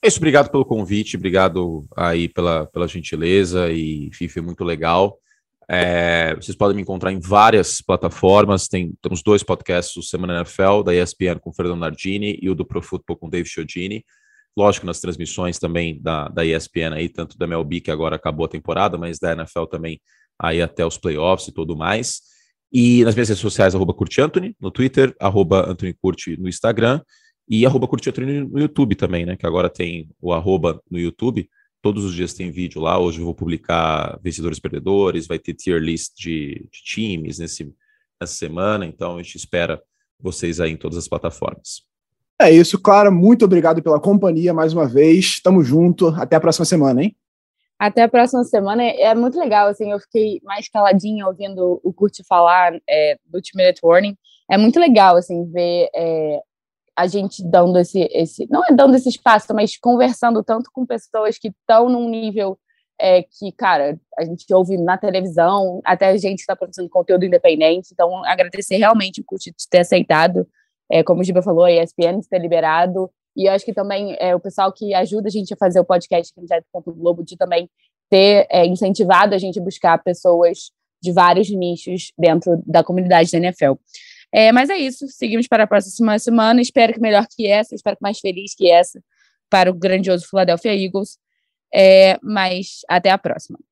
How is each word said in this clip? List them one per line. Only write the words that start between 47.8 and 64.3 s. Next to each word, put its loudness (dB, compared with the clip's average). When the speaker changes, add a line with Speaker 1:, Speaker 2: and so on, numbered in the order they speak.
Speaker 3:
a 4
próxima 2
semana. 0
É, 0
é 4
muito -2
legal, 2
assim, -6
eu -4
fiquei -2
mais -12
caladinha 0
ouvindo -4
o -4
Curti -4
falar, 4
é, 0
do -8
Two -16
Minute 2
Warning. 4
É 2
muito 4
legal, 6
assim, -2
ver, -2
é, -4
a 0
gente -4
dando 4
esse, 0
esse, -4
não 0
é 4
dando 6
esse 2
espaço, 0
mas -2
conversando 0
tanto -4
com -6
pessoas -4
que -10
tão 4
num -2
nível, -6
é, 4
que, -12
cara, 0
a -4
gente -6